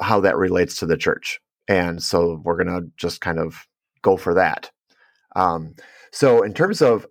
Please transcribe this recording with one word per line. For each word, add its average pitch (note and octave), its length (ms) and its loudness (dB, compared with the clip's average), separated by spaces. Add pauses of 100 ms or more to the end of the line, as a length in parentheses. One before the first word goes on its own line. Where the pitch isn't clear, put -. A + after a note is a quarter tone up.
how G#2 200 2
that F#2+ 160 2
relates F2+ 400 0
to - 100 -6
the D#2+ 100 0
church. - 420 -4 (280)
And F2 340 0
so E2+ 420 0
we're E2+ 200 0
gonna F2+ 180 -4 (140)
just - 260 -8
kind E2 180 -4
of E2 280 -8 (360)
go G2 140 4
for - 180 0
that. F2 360 0 (640)
Um, E2+ 380 -2 (380)
so A#2+ 320 4
in G#2 100 -4
terms F#3 300 0
of A#2 280 2